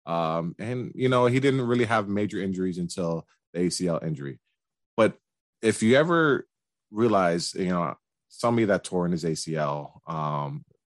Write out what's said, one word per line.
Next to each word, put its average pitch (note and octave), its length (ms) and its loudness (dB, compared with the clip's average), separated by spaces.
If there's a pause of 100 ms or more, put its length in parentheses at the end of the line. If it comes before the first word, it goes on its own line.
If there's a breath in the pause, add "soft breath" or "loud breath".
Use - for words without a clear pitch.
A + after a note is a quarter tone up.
Um, E2 520 -2
and, A#2+ 360 -8
you B2+ 140 0
know, B2 160 4
he B2 160 4
didn't C3 260 2
really A#2+ 200 2
have G#2+ 220 0
major G2+ 300 -2
injuries F#2 380 -2
until E2+ 500 -4 (280)
the E2+ 60 -2
A F2+ 100 2
C F#2 180 -2
L E2 160 0
injury. C#2+ 340 -8 (600)
But G#2+ 180 4 (460)
if A2 200 2
you A2+ 140 6
ever D#3+ 500 2 (440)
realize, G2 640 2
you F#2 160 -2
know, E2+ 260 -2 (320)
somebody A#2 380 0
that G2 180 2
tore F2+ 220 -2
in F2 60 0
his D#2+ 120 -2
A E2 100 0
C D#2 220 -6
L, D2 500 -6
um, D2+ 600 -6 (240)